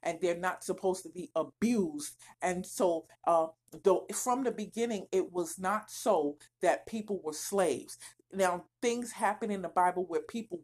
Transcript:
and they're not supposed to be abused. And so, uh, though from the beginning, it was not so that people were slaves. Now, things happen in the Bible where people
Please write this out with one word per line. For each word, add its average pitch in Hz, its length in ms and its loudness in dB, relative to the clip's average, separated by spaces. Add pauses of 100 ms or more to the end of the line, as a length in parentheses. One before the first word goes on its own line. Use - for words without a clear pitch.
and 165 160 -2
they're 175 160 2
not 180 300 -4
supposed 185 380 -2
to 165 60 -16
be 175 280 -12
abused. 165 800 -2 (240)
And 180 240 -2
so, 170 400 0 (200)
uh, 165 220 4 (240)
though 185 420 4
from 254 300 0
the 247 80 2
beginning, 214 600 -4
it 185 180 2
was 175 260 -4
not 190 320 -2
so 156 480 2 (240)
that 165 240 2
people 214 380 -6
were 156 80 -4
slaves. 170 640 -2 (360)
Now, 180 320 0 (160)
things 240 320 -2
happen 214 360 0
in 196 120 -2
the 170 80 -6
Bible 180 360 2
where 160 180 -2
people 220 400 -8